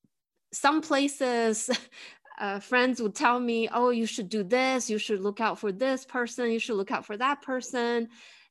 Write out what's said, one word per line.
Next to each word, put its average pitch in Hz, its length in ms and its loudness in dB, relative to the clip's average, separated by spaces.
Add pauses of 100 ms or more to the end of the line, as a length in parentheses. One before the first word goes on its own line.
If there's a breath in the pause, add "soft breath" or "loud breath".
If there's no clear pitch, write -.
(520)
some 302 300 4
places, 254 880 0
<laughs> - 680 -8
uh, 202 220 -4
friends 247 420 2
would 208 120 -2
tell 247 260 4
me, 233 280 0
"Oh, 247 220 2
you 226 160 2
should 208 220 -6
do 214 140 0
this. 247 480 2
You 214 80 0
should 208 220 -2
look 202 200 -4
out 196 180 0
for 208 140 -2
this 262 320 -2
person. 240 460 -2
You 226 80 0
should 220 180 -2
look 196 140 -2
out 208 160 -4
for 208 100 -8
that 277 260 0
person." 240 640 -2 (420 loud breath)